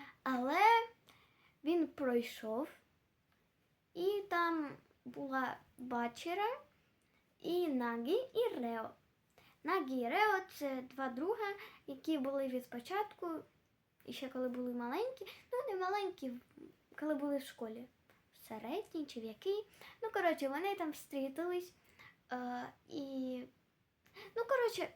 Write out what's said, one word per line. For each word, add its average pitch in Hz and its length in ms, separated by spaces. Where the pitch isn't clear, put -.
Але 262 380
він 320 220
пройшов, 240 840
і 403 360
там 339 460
була 262 520
Бачера 330 840
і 349 280
Нагі 247 680
і 427 260
Рео. 233 300
Нагі 277 360
і 233 80
Рео — 392 320
це 269 320
два 269 180
друга, 403 460
які 294 320
були 269 300
від 247 160
спочатку, 359 680
і 240 80
ще 262 160
коли 254 200
були 247 240
маленькі, 359 540
ну, 494 220
не 370 60
маленькі, 370 520
коли 302 160
були 285 220
в 269 60
школі, 240 460
в - 140
середній 285 580
чи - 140
в 220 40
якій. 381 400
Ну, 440 80
коротше, 339 380
вони 349 260
там 339 160
встрітились, 320 840
е, 247 400
і, 262 540
ну, 466 120
коротше, 480 480